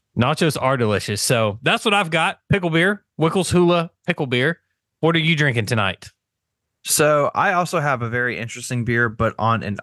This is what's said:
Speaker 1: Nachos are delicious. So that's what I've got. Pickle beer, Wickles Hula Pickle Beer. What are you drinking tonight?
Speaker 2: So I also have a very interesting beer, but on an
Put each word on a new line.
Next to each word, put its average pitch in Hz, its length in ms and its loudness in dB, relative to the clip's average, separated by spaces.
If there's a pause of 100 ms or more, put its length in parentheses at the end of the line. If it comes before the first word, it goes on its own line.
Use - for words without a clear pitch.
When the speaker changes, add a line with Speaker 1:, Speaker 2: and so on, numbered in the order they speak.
(180)
Speaker 1:
Nachos 143 440 0
are 131 160 0
delicious. 104 440 -2
So 110 400 0
that's 214 240 0
what 220 80 0
I've 202 160 0
got. 165 300 -2 (100)
Pickle 185 220 0
beer, 185 340 0 (140)
Wickles 165 320 0
Hula 175 400 2 (160)
Pickle 170 200 -2
Beer. 127 320 0 (420)
What 165 140 4
are 165 40 2
you 160 160 2
drinking 123 320 0
tonight? 101 440 -2 (720)
Speaker 2:
So 147 520 2
I 185 180 2
also 175 260 -2
have 143 220 0
a 117 80 -4
very 120 280 -2
interesting 120 460 -6
beer, 120 260 2
but 110 300 0
on 113 240 0
an 95 200 -4